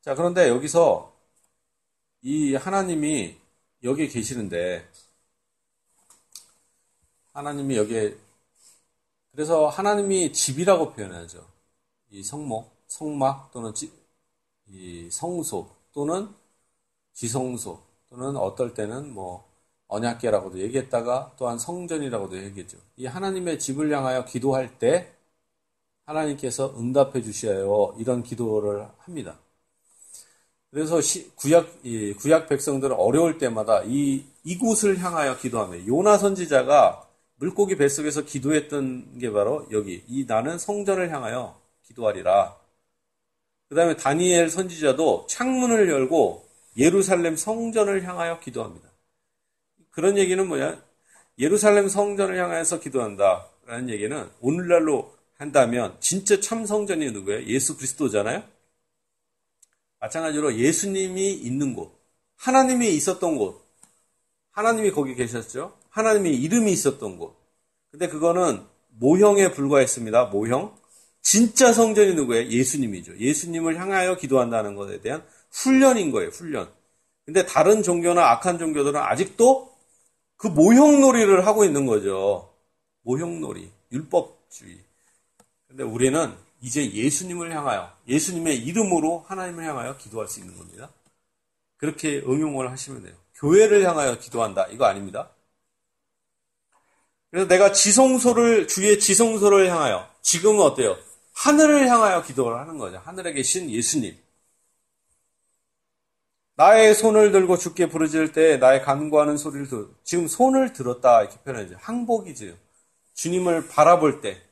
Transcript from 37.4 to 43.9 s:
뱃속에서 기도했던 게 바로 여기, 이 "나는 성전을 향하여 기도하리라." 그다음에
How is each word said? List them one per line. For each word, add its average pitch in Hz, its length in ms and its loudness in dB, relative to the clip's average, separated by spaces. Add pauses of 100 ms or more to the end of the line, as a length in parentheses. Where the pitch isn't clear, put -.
뱃속에서 143 480 -2
기도했던 139 960 -6
게 120 120 -6
바로 107 420 -2
여기, 98 360 -6
이 131 180 -6
"나는 120 320 -4
성전을 196 520 -4
향하여 120 500 -8 (240)
기도하리라." 98 720 0 (1120)
그다음에 160 280 0